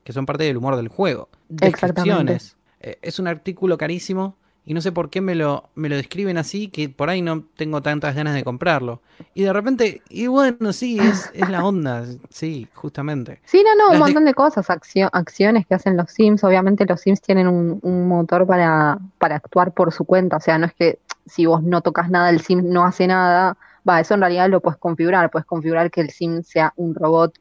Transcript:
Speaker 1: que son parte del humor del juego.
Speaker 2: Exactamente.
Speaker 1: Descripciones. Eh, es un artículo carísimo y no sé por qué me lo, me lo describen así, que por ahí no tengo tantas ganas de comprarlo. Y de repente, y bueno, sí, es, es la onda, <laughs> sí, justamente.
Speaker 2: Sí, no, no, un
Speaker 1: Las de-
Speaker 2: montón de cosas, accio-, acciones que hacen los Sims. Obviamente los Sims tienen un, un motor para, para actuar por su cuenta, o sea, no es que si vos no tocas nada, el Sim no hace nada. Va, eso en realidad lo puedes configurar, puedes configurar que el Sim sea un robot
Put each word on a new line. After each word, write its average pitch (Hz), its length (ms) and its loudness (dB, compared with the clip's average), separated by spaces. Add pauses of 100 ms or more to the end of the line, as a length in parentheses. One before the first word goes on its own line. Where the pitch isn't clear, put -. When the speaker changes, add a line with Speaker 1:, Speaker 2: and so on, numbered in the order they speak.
Speaker 1:
que 120 80 -14
son 135 140 -6
parte 147 180 -4
del 139 120 -2
humor 131 200 -2
del 117 120 -6
juego. 175 400 -4 (320)
Speaker 2:
Exactamente. 175 720 0
Speaker 1:
Descripciones. - 240 -8 (240)
Eh, - 220 -16
es - 160 -10
un 185 100 -4
artículo 170 480 -4
carísimo 185 600 -6 (280)
y 151 100 -10
no 170 60 -2
sé 180 120 -4
por 170 180 -6
qué 190 100 -6
me 190 140 -2
lo, 147 400 -4
me 151 140 -6
lo 143 80 -2
describen 180 420 -6
así, 196 300 -8
que 151 200 -8
por 143 220 -6
ahí 185 120 -2
no 160 200 -4 (140)
tengo 151 260 -6
tantas 147 320 -4
ganas 151 200 -4
de 131 100 -4
comprarlo. 127 560 -4 (340)
Y 190 80 -4
de 190 100 0
repente, 220 560 -2
y 226 200 -8
bueno, 247 440 0
sí, 240 260 -6
es, 202 360 0
es 185 160 -4
la 180 140 -2
onda, 139 420 -2 (120)
<laughs> - 120 -20
sí, 151 440 -10
justamente. 143 720 -10
Speaker 2:
Sí, 381 200 4
no, 440 100 6
no, 415 120 6
un 339 120 6
Speaker 1:
Las - 20 -
de- 302 40 6
Speaker 2:
montón 294 220 4
de 262 80 4
cosas, 277 360 2
accio-, 190 420 0
acciones 196 540 2
que 190 80 0
hacen 185 220 0
los 175 160 -2
Sims. 208 320 4
Obviamente 190 420 4
los 175 140 -2
Sims 196 200 2
tienen 190 280 2
un, 175 340 0
un 180 260 0
motor 175 380 2
para, 160 520 2 (200)
para 151 180 0
actuar 180 360 0
por 165 200 2
su - 120 -6
cuenta, 185 320 2
o 156 40 -2
sea, 160 180 2
no 165 80 0
es - 80 -8
que 170 240 0 (280)
si 165 200 0
vos 165 160 2
no 175 180 0
tocas 175 300 -2
nada, 175 200 2
el 165 100 2
Sim 180 300 0
no 175 140 2
hace 180 220 0
nada. 185 500 2 (320)
Va, 170 120 4
eso 208 140 0
en 208 60 2
realidad 180 300 2
lo 185 100 2
puedes - 180 -2
configurar, 170 520 0
puedes 180 160 -6
configurar 165 440 -2
que 175 120 -4
el 147 80 -4
Sim 170 320 -6
sea 160 340 0
un 165 180 -6
robot 165 460 0